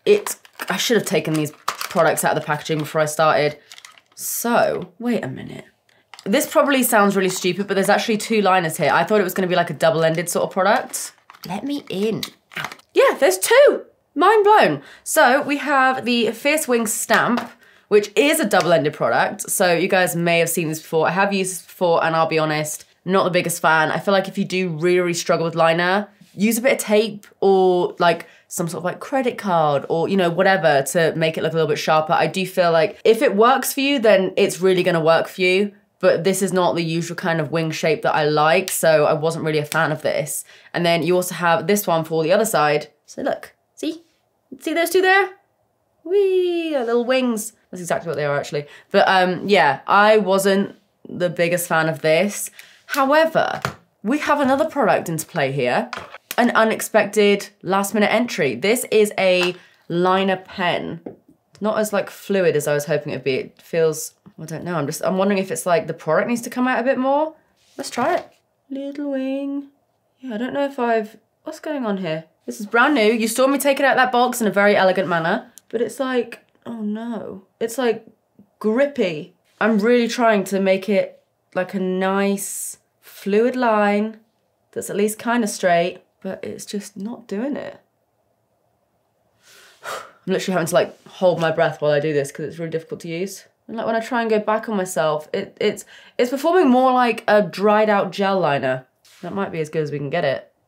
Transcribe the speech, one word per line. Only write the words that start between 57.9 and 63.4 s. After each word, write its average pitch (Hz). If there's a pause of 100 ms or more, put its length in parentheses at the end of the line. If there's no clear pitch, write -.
entry. 196
This 208
is 208
a 180 (340)
liner 185
pen. 170 (500)
It's -
not 214
as, 214
like, 196
fluid 180
as 147
I 147
was 143
hoping 147
it'd 131
be. 135
It -